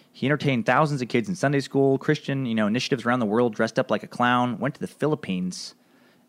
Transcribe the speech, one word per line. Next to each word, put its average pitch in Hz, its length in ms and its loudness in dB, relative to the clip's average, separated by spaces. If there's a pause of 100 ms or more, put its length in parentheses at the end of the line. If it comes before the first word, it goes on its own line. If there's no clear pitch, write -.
(120)
He - 160 -4
entertained 135 400 0
thousands 143 340 2
of 117 60 -4
kids 113 200 0
in 95 60 -2
Sunday 139 280 0
school, 135 360 2
Christian, 139 480 -2
you 117 80 -2
know, 110 140 2
initiatives 117 380 0
around 123 160 2
the 113 40 0
world, 110 300 2
dressed 113 240 -2
up 127 100 0
like 107 140 -2
a - 40 -12
clown, 123 520 0
went 139 160 -4
to - 40 -18
the 92 60 -8
Philippines, 92 880 -4 (560)